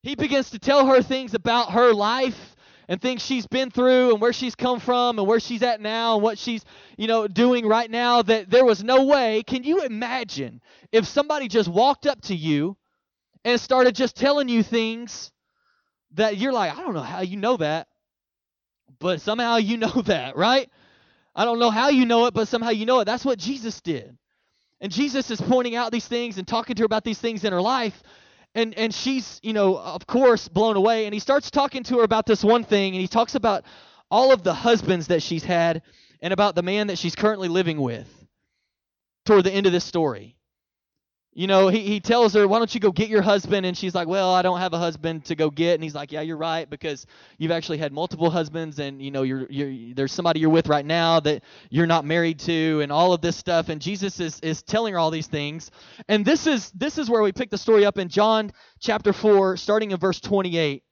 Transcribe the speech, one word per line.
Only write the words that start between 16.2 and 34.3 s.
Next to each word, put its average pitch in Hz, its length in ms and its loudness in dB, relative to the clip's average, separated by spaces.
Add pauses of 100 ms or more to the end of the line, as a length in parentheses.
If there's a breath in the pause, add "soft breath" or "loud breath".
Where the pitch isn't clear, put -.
you're 262 160 -2
like, 185 240 -2
"I 339 40 -12
don't 294 120 -6
know 156 80 -6
how 180 200 -10
you 185 160 -8
know 226 200 0
that, 156 300 -4 (1120)
but 170 220 -4
somehow 233 360 -2
you 226 200 0
<laughs> 220 80 -2
know 226 200 -2
that," 135 300 -2
right? 240 340 0 (680 soft breath)
"I 208 100 0
don't 233 140 0
know 233 120 4
how 247 180 2
you 262 160 4
know 233 220 4
it, 220 60 -2
but 220 140 0
somehow 233 220 -2
you 220 160 -2
know 254 140 4
it." 208 60 0
That's 240 200 -4
what 247 140 0
Jesus 226 420 -8
did. 123 340 -8 (680)
And 196 100 -8
Jesus 254 400 -2
is 214 100 -6
pointing 247 340 0
out 233 160 -4
these 233 160 -6
things 233 300 -6
and 180 100 -10
talking 226 280 -4
to 220 80 0
her - 20 2
about 214 180 -2
these 226 160 -6
things 220 240 -6
in 202 100 -2
her 180 80 0
life. 233 420 -2 (540 soft breath)
And, 226 180 -2
and 220 180 -2
she's, - 500 -6
you 220 80 -6
know, 196 260 2
of 135 300 -12
course, 247 400 4
blown 208 300 0
away. 220 280 2
And 208 80 -8
he 214 60 -6
starts 277 320 0
talking 277 320 -2
to 247 140 -2
her 233 80 6
about 220 200 0
this 214 160 2
one 226 220 4
thing. 196 300 0
And 185 80 -4
he 185 60 -2
talks - 280 0
about 208 300 -2 (440 loud breath)
all 262 220 4